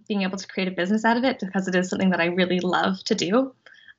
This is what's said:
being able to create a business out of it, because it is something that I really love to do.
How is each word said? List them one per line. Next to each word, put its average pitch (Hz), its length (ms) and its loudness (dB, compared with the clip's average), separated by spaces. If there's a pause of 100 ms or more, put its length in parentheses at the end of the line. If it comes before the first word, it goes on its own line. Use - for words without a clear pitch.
being 202 160 -2
able 185 140 -4
to 185 100 -12
create 190 220 -4
a - 20 -4
business 185 320 0
out 233 140 4
of 247 80 2
it, 262 160 0
because 190 260 -4
it 185 80 0
is 180 140 2
something 190 220 0
that 170 100 2
I 170 60 2
really 180 340 0
love 180 420 0
to - 100 0
do. 208 400 0 (460)